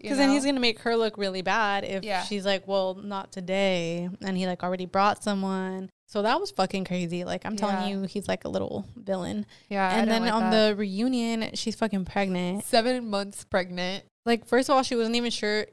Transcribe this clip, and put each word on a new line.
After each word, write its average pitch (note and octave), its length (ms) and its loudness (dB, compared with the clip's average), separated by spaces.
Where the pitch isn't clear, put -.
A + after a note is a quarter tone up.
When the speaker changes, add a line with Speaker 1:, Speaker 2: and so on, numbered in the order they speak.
Speaker 1:
you - 80 -8
Speaker 2:
'Cause C#4 80 0
then C#4 140 6
he's C#4 120 4
Speaker 1:
know? C#4 60 2
Speaker 2:
gonna C#4 100 2
make A#3 200 2
her A#3 160 0
look A3 220 2
really F#3+ 260 -2
bad G3+ 400 2
if F#3+ 200 -4
Speaker 1:
Yeah. F#3+ 200 -2
Speaker 2:
she's G3 220 -4
like, F#3+ 220 0
"Well, F#3+ 280 0
not G3 360 -8
today." F3+ 800 0
And F#3+ 160 -2
he, F#3 100 0
like, F3+ 160 -2
already F3+ 220 -2
brought G3 380 2
someone. F#3+ 640 -2
So G#3 160 -2
that A#3+ 180 2
was G4 100 -6
fucking F#3+ 340 0
crazy. F3 380 -4
Like, F3 220 -6
I'm A3 100 -4
telling G3+ 220 0
Speaker 1:
Yeah. F#3 100 -2
Speaker 2:
you, G3 160 -4
he's, F#3+ 240 -6
like, F#3 160 -2
a - 60 -6
little G3 360 -4
villain. G3 500 -4
Speaker 1:
Yeah, G3 180 0
I F#3 40 0
Speaker 2:
And A3+ 160 4
Speaker 1:
didn't - 20 2
Speaker 2:
then A3+ 140 2
Speaker 1:
like A#3 100 2
Speaker 2:
on A3 160 2
Speaker 1:
that. G#3+ 200 6
Speaker 2:
the G#3+ 60 0
reunion, A3+ 760 0
she's G#3+ 220 -4
fucking G3+ 300 -2
pregnant. F#3 600 -2
Speaker 1:
Seven B3 440 2
months G3+ 360 -6
pregnant. F3+ 600 -2
Speaker 2:
Like, A#3 200 2
first C4 240 4
of C#4+ 60 6
all, C4 80 6
she B3+ 120 -2
wasn't A#3 200 2
even A#3+ 160 0
sure G#3+ 420 0